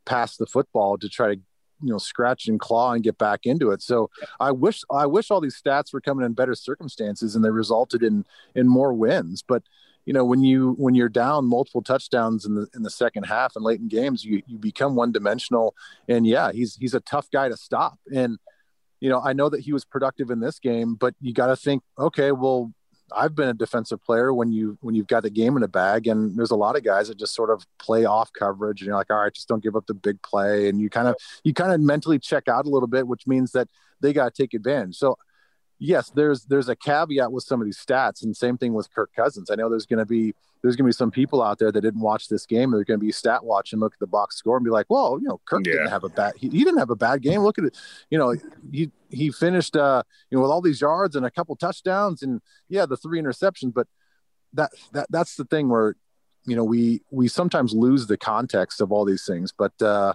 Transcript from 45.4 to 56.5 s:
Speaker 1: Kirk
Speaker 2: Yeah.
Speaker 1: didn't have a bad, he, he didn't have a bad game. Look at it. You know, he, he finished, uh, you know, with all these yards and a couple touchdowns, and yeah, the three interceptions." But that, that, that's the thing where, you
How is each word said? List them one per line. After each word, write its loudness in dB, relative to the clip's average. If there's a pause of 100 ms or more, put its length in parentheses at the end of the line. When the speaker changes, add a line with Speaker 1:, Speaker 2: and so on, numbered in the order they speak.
Speaker 1:
Kirk -2
Speaker 2:
Yeah. 0
Speaker 1:
didn't 0
have -4
a -8
bad, -2
he, -6
he 2
didn't 4
have 0
a -2
bad 0
game. 0
Look 2
at 0
it. -4 (320)
You 0
know, 2 (380)
he, -4 (200)
he -2
finished, 0
uh, 4 (280)
you 0
know, 4
with 2
all 2
these 0
yards 0
and -2
a -4
couple -6
touchdowns, -2
and -4 (300)
yeah, 0
the -4
three -6
interceptions." -2
But 0 (640)
that, -2 (220)
that, -4
that's -2
the -8
thing 0
where, 2 (500)
you -2